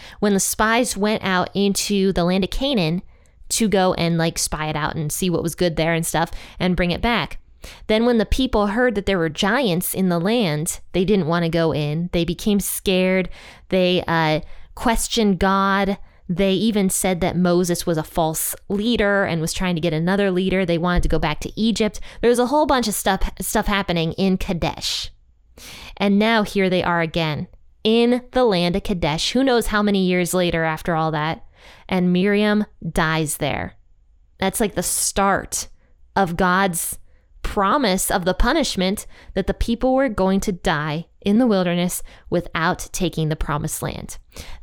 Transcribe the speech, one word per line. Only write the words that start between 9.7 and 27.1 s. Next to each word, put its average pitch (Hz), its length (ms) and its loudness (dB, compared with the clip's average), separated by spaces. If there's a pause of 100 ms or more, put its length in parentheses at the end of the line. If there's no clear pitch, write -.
in 185 160 0
the 170 100 2
land, 175 600 0 (140)
they 180 100 2
didn't 185 240 2
want 170 160 0
to 165 60 0
go 165 240 2
in. 151 400 -2
They 170 100 0
became 196 360 0
scared. 185 720 0 (400)
They, 180 380 2
uh, 156 340 0 (340)
questioned 220 640 0
God. 196 580 2 (320)
They 190 240 2
even 196 360 0
said 185 320 0
that 180 140 0
Moses 175 500 2
was 170 120 0
a 156 60 -2
false 160 500 -2 (160)
leader 202 540 0
and 165 180 -2
was 165 120 -4
trying 180 220 -2
to 156 60 -2
get 160 120 0
another 190 360 0
leader. 185 360 0
They 170 120 2
wanted 175 260 2
to - 60 2
go - 100 2
back 151 200 -2
to - 200 -8
Egypt. 214 400 0 (220)
There 233 80 4
was 240 80 4
a 240 100 2
whole 302 180 2
bunch 254 220 2
of 196 60 -2
stuff, 190 340 0 (140)
stuff 208 240 -2
happening 175 480 0
in 190 240 2
Kadesh. - 720 -4 (840)
And 202 240 2
now 220 240 4
here 190 260 0
they 180 140 2
are 170 180 0
again 160 460 -2 (360)